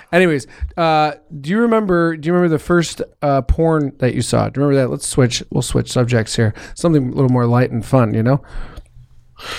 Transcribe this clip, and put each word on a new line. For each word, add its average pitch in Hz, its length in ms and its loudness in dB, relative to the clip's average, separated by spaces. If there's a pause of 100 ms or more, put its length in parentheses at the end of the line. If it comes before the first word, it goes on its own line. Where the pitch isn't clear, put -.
(140)
Anyways, 170 340 2 (300)
uh, 156 340 2 (300)
do 143 80 -8
you 208 100 0
remember, 190 560 2
do 151 120 -10
you 175 60 2
remember 175 220 2
the 139 80 -2
first, 175 380 0 (200)
uh, 139 200 2
porn 156 560 0
that 123 180 0
you 120 60 -2
saw? 110 260 0
Do 113 140 -4
you 143 40 2
remember 139 160 2
that? 123 80 0
Let's 139 160 -8
switch, - 460 0
we'll 135 100 -2
switch 127 300 -2
subjects 120 460 0
here. 110 160 2 (220)
Something 147 340 2
a - 60 -8
little 135 140 2
more 123 180 2
light 123 220 2
and 117 160 -6
fun, 117 280 2
you 113 100 0
know? 135 180 2 (1160)